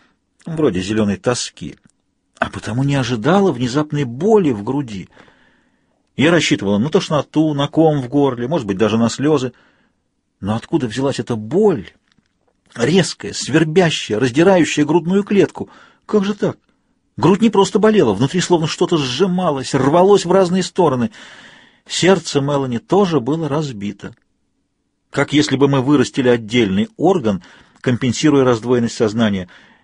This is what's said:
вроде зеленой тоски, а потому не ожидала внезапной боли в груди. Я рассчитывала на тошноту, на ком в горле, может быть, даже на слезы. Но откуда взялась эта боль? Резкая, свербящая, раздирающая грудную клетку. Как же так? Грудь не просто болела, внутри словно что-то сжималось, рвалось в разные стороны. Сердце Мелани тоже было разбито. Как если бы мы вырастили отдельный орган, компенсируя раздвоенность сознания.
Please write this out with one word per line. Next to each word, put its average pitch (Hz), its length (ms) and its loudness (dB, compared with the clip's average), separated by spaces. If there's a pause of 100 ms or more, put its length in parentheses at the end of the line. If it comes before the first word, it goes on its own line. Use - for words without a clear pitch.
(460)
вроде 151 360 -2
зеленой 101 360 -2
тоски, - 580 -6 (640)
а - 120 -6
потому 110 340 -6
не 143 120 0
ожидала 135 560 0
внезапной 143 520 -4
боли 160 480 0
в 101 120 -4
груди. 117 460 -8 (1040)
Я 143 160 2
рассчитывала 113 460 0
на 123 120 0
тошноту, 156 640 -2
на 139 140 -2
ком 151 340 2
в 120 80 -10
горле, 127 380 0
может 135 200 -4
быть, 98 100 -2
даже 107 200 2
на 117 120 2
слезы. 131 440 -2 (840)
Но 101 160 -4
откуда 131 320 -4
взялась 123 320 -4
эта 120 160 -4
боль? 123 560 0 (840)
Резкая, 156 580 0
свербящая, 156 840 0
раздирающая 147 680 2
грудную 170 380 0
клетку. - 460 0 (380)
Как 208 160 0
же 202 100 -4
так? 180 240 -4 (600)
Грудь 180 240 2
не 226 80 4
просто 202 300 2
болела, 196 340 4
внутри 131 260 -2
словно 165 260 0
что-то 170 320 0
сжималось, 151 800 -2
рвалось 175 500 4
в 170 60 -2
разные 185 320 2
стороны. 131 480 0 (760)
Сердце 170 540 0
Мелани 139 380 -2
тоже 170 420 0
было 147 300 -4
разбито. 117 640 -8 (960)
Как - 240 -2
если 143 240 2
бы 139 100 4
мы 139 140 2
вырастили 127 480 2
отдельный 113 680 0
орган, 135 480 0 (380)
компенсируя 135 640 2
раздвоенность 120 500 0
сознания. 104 540 -2 (340)